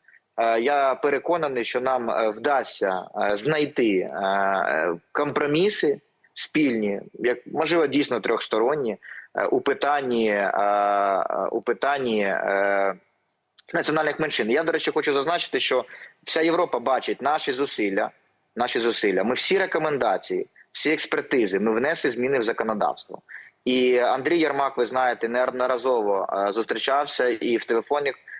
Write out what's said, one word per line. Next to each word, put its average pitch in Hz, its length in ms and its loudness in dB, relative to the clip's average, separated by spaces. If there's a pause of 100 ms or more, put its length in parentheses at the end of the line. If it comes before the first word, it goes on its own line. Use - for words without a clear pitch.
(360)
е, 117 240 2
я 135 340 2
переконаний, 139 680 0
що 123 160 -2
нам, 127 300 0
е, 110 200 0
вдасться, 107 720 -2 (180)
е, 101 140 0
знайти, 143 600 0
е, 90 960 0 (180)
компроміси 147 880 0 (340)
спільні, 113 640 0 (140)
як, 120 320 -2
можливо, 156 400 2
дійсно 131 340 0
трьохсторонні, 117 760 0 (380)
е, 101 120 0
у 127 140 2
питанні, 135 680 0
е, 101 320 2
е, 101 640 2 (260)
у 113 100 -2
питанні, 123 640 -2
е, 98 720 0 (800)
національних 156 460 0
меншин. 127 300 -2
Я, 143 120 2
до 160 100 0
речі, 156 180 -2
хочу 143 240 0
зазначити, 160 460 -2
що 127 240 0 (400)
вся - 160 -2
Європа 165 380 2
бачить 120 440 -2
наші 147 300 0
зусилля, 110 580 -2 (460)
наші 120 240 0
зусилля. 101 440 2
Ми 120 100 2
всі 185 240 2
рекомендації, 131 880 0 (260)
всі - 200 0
експертизи, 131 680 0
ми 110 120 2
внесли 139 380 0
зміни 123 280 0
в 120 40 0
законодавство. 107 760 -2 (460)
І 127 340 4
Андрій 131 400 2
Єрмак, 139 380 0
ви 123 100 2
знаєте, 123 420 0
неодноразово, 123 1040 0
е, 101 200 0
зустрічався 123 760 0
і 117 280 0
в 107 80 -4
телефонних, 135 500 -2 (260)